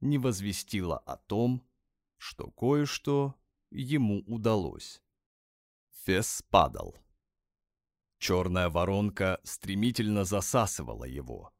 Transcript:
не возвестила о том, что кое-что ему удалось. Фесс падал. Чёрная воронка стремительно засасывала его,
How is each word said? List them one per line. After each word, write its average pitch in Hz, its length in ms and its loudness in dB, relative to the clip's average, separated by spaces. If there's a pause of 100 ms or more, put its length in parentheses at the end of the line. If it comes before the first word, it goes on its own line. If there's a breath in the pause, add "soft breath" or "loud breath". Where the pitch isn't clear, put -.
не 143 160 2
возвестила 98 840 -2
о 67 180 -10
том, 120 480 0 (520)
что - 340 -14
кое-что 139 840 0 (360)
ему 123 540 0
удалось. 107 760 -2 (1040)
Фесс 95 440 0
падал. 73 460 4 (1200)
Чёрная 90 520 2
воронка 92 760 0
стремительно 104 800 0
засасывала 92 800 -2
его, 64 540 -12